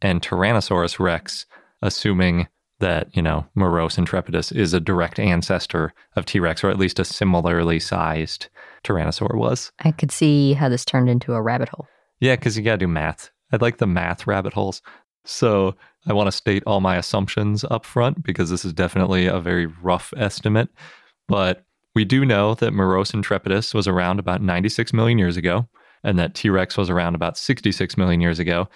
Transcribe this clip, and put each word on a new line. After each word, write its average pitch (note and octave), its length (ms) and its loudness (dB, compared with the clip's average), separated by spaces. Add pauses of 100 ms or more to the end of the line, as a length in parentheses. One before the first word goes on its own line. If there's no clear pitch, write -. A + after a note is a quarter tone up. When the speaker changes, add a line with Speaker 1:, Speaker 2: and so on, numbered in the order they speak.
Speaker 1:
and F2 200 2
Tyrannosaurus F#2 800 0
rex, - 480 -2 (340)
assuming F#2 680 2 (320)
that, F2 360 0
you F2+ 60 2
know, D#2+ 340 -2
Moros E2+ 420 0
intrepidus E2+ 540 -2
is F2+ 220 0
a F2+ 60 2
direct E2+ 400 -2
ancestor F2 720 0 (240)
of F#2+ 100 -2
T-Rex, E2+ 380 0
or G2 60 2
at G2 80 0
least F#2+ 220 0
a F#2 40 0
similarly E2+ 760 2
sized D#2+ 680 -4 (360)
tyrannosaur E2 520 -2
was? A#2+ 440 -2
Speaker 2:
I D#3+ 120 2
could D#3 200 -2
see C#3+ 420 4
how C#3 160 0
this B2 160 -2
turned B2+ 240 2
into B2 240 0
a A2+ 80 -2
rabbit A#2+ 280 -2
hole. - 180 -16 (320)
Speaker 1:
Yeah, C3 160 2
'cause A2+ 200 -2
you A2 80 -4
gotta A2 140 2
do F#2 100 0
math. D#2+ 440 -4 (200)
I'd A2+ 120 0
like A#2+ 140 0
the A2 100 0
math F2 400 -2
rabbit G2 260 -2
holes. G2+ 300 -4 (420)
So G2 500 2 (300)
I - 80 -2
wanna G2+ 180 2
state G2+ 360 0
all G2+ 120 2
my F#2+ 160 2
assumptions G#2 760 -2
up A#2 140 -2
front, B2 380 0
because F2 280 -2
this F2+ 120 -2
is F2+ 80 -6
definitely F#2 540 0
a F#2 140 0
very F2 260 -2
rough F2 500 -4
estimate. G#2+ 540 0 (580)
But F#2+ 380 0 (300)
we G#2+ 100 4
do B2+ 180 2
know G#2+ 320 4
that A2+ 160 0
Moros F#2+ 420 2
intrepidus G2 600 -2
was G2+ 140 0
around F#2 320 0
about F2+ 220 -2
ninety-six G2 520 0
million A#2 240 4
years F2 180 2
ago, F2+ 320 -2 (360)
and G2 140 0
that E2+ 160 0
T-Rex F#2+ 440 0
was F#2 120 0
around F2 260 0
about E2 220 -4
sixty-six G2+ 600 -2
million F2+ 240 2
years E2+ 180 0
ago. F2 360 0